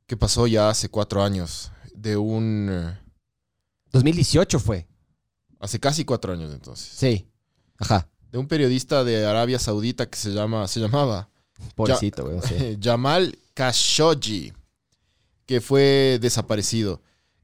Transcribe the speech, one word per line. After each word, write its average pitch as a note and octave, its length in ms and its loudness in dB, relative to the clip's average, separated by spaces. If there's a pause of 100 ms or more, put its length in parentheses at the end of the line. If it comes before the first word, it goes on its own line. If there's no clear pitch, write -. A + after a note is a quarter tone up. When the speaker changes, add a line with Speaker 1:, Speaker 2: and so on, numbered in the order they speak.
Speaker 1:
que A#2+ 100 -6
pasó A#2 300 2
ya G#2+ 240 4
hace G#2+ 180 -2
cuatro G2+ 340 0
años. F#2+ 480 -2 (240)
De G#2+ 220 -4
un, A2 540 0
eh, F2+ 280 -6 (960)
Speaker 2:
Dos B2+ 100 6
mil D#3 120 4
dieciocho F3 440 2
fue. G2 300 -4 (720)
Speaker 1:
Hace G#2+ 180 -8
casi D3 260 0
cuatro G#2+ 280 -2
años, D#2+ 200 -8
entonces. C2 420 -16
Speaker 2:
Sí. A#2 320 0 (520)
Ajá. G2+ 300 0 (240)
Speaker 1:
De A#2+ 60 -6
un C#3 100 -6
periodista C3+ 560 2
de A2 220 0
Arabia A#2+ 320 0
Saudita A2+ 500 -2
que - 100 -12
se G#2 140 -6
llama, G#2+ 340 -2
se A#2 140 -6
llamaba A2 480 0 (480)
Speaker 2:
Pobrecito, G#2 480 0
Speaker 1:
Ya-, - 40 -6
Speaker 2:
weón, F2+ 140 -6
sí. A2+ 360 -4
Speaker 1:
<laughs> G2 40 -10
Jamal C3 560 0 (160)
Khashoggi, A#2+ 1000 0 (960)
que B2+ 140 0
fue C#3 600 4
desaparecido. A2 800 -2 (440)